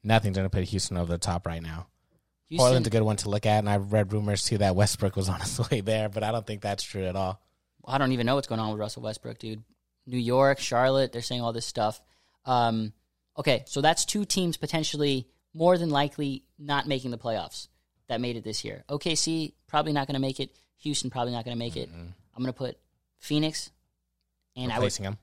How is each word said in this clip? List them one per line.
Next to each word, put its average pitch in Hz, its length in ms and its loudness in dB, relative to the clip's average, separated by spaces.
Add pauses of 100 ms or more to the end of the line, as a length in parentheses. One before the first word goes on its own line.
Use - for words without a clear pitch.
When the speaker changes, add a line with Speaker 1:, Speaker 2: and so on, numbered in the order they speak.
Speaker 1:
Nothing's 107 320 4
gonna 95 140 0
put 92 160 0
Houston 92 320 -4
over 87 160 -2
the 85 40 -2
top 87 300 -4
right 82 140 -6
now. 82 260 -10 (600)
Speaker 2:
Houston 127 160 4
Speaker 1:
Portland's 123 240 6
a 104 40 0
good 113 120 4
one 107 140 2
to 104 120 -6
look 104 160 -2
at, 107 140 6
and 104 100 0
I've 101 240 2
read 104 200 2
rumors, 104 300 0
too, 110 160 0
that 95 160 4
Westbrook 98 400 2
was 95 140 0
on 87 100 -2
his - 200 -6
<laughs> 117 120 0
way 117 100 0
there, 107 280 0
but 107 140 -4
I 107 80 0
don't 113 140 -2
think 104 160 -8
that's 101 220 -2
true 95 220 -4
at 90 100 -4
all. 95 260 -2 (440)
Speaker 2:
I 131 140 -2
don't 131 120 4
even 120 140 0
know 131 100 2
what's 139 120 -2
going 113 120 -2
on 110 120 -2
with 107 80 -4
Russell 113 240 -6
Westbrook, 110 360 -10
dude. 110 240 -10 (440)
New 123 100 -4
York, 135 420 4
Charlotte, 131 520 2
they're 120 100 -6
saying 123 200 -4
all 117 120 -2
this 113 120 -6
stuff. 110 360 -2 (440)
Um, 113 460 2 (460)
okay, - 300 2
so 143 140 -4
that's 160 240 4
two 208 200 -2
teams 175 320 0
potentially 147 720 -2 (260)
more 175 240 6
than 170 140 0
likely 143 520 0 (160)
not 143 280 -2
making 131 240 -2
the 117 60 -6
playoffs 110 500 -6 (400)
that 117 140 -2
made 120 140 -2
it 104 80 -10
this 110 220 -6
year. - 240 -10
O 143 100 -2
K 165 160 0
C 160 380 0 (140)
probably 151 260 2
not 139 140 2
gonna 139 120 -2
make 135 200 -2
it. 131 160 -8 (240)
Houston 139 300 -4
probably 123 240 -2
not 117 120 -6
gonna 120 100 -6
make 117 220 -6
it. - 120 -8
Speaker 1:
Mm-mm. 85 200 -16 (260)
Speaker 2:
I'm 123 80 -6
gonna 127 100 -4
put - 240 -8 (400)
Phoenix, 156 540 -2 (840)
and 127 160 -4
I 110 40 -2
would, 127 80 2
Speaker 1:
Replacing 107 240 -2
'em. 107 160 -6